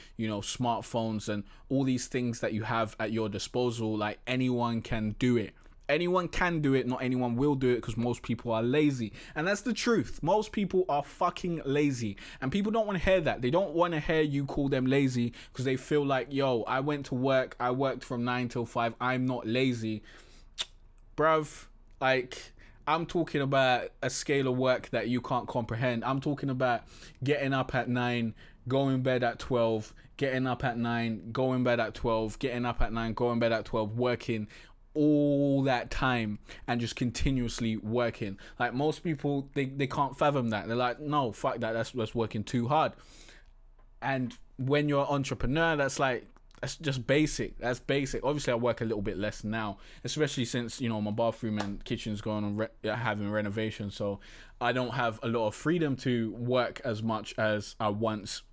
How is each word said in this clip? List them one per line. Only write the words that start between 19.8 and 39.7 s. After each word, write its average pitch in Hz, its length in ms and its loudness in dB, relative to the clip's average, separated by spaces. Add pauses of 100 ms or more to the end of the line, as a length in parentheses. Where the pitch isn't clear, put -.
Bruv, 156 500 2 (340)
like, 131 520 0 (360)
I'm 165 180 2
talking 160 340 0
about 131 500 4 (120)
a 127 80 0
scale 139 380 0
of 127 80 2
work 127 340 2
that 113 180 0
you 123 120 0
can't 120 280 -2
comprehend. 117 560 -2
I'm 135 160 0
talking 139 300 -2
about 127 320 2 (400)
getting 135 300 0
up 131 220 0
at 123 140 0
nine, 120 460 0 (340)
going 135 340 2
bed 127 200 2
at 120 160 0
twelve, 113 560 0 (220)
getting 131 300 0
up 127 180 -2
at 120 140 0
nine, 117 540 -2
going 131 320 2
bed 120 160 4
at 107 140 -2
twelve, 113 440 0
getting 123 260 -2
up 120 160 0
at 113 120 4
nine, 113 200 -2
going 120 260 0
bed 117 140 4
at 110 120 0
twelve, 110 340 -2
working 120 500 0 (480)
all 143 640 4
that 127 280 0
time 113 480 0 (280)
and 123 140 0
just 117 160 -2
continuously 120 800 0
working. 107 640 -2 (200)
Like, 120 160 -2
most 147 300 -2
people, 143 500 -2
they, 139 120 0
they 139 200 -2